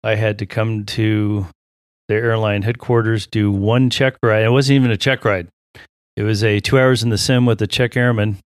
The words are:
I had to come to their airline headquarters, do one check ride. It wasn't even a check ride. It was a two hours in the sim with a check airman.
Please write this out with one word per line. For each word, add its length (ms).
I 120
had 240
to 60
come 400
to 640
their 160
airline 400
headquarters, 640
do 240
one 400
check 320
ride. 220
It 40
wasn't 280
even 140
a 60
check 260
ride. 240
It 60
was 200
a 160
two 200
hours 240
in 60
the 80
sim 280
with 160
a 60
check 280
airman. 420